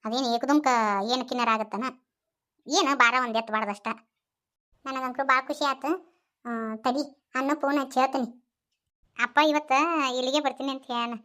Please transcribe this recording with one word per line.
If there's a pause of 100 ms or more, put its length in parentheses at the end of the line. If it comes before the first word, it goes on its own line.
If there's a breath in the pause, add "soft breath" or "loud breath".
ಅದೇನ್
ಏಕದುಮ್ಕ (360)
ಏನ್
ಕಿನ್ನರ
ಆಗತ್ತನ? (840)
ಏನ
ಭಾರ (100)
ಒಂದ್
ಎತ್ತಬಾರ್ದಷ್ಟ. (960)
ನನಗಂತೂ
ಭಾಳ
ಖುಷಿ
ಆತು. (280)
ಆ,
ತಡಿ, (180)
ಅನ್ನ (100)
ಫೋನ್
ಹಚ್ಚಿ
ಹೇಳ್ತೀನಿ. (680)
ಅಪ್ಪ
ಇವತ್ತ (440)
ಇಲ್ಲಿಗೆ
ಬರ್ತೀನಿ
ಅಂತ
ಹೇಳ್ಯಾನ. (120)